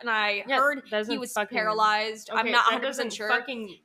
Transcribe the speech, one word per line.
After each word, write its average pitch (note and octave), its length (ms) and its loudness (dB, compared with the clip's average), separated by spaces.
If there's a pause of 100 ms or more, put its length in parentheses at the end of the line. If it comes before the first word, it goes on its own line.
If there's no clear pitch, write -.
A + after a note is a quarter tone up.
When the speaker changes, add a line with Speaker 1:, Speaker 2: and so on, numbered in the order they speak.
Speaker 1:
and A#3+ 100 -4
I G#3 360 0
Speaker 2:
Yeah, C4 120 0
Speaker 1:
heard C#4 260 2
he - 60 -20
Speaker 2:
doesn't G#3+ 280 -2
Speaker 1:
was B3 140 -6
Speaker 2:
fucking G#3+ 240 -2
Speaker 1:
paralyzed. G#3+ 760 0
I'm A3+ 100 0
Speaker 2:
Okay, A#3+ 100 0
Speaker 1:
not A#3+ 160 6
a A3+ 40 6
Speaker 2:
that - 40 4
Speaker 1:
hundred A#3+ 140 -2
percent A#3+ 220 -4
Speaker 2:
doesn't G#3 60 -8
Speaker 1:
sure. G#3+ 140 -6
Speaker 2:
fucking A#3 540 -4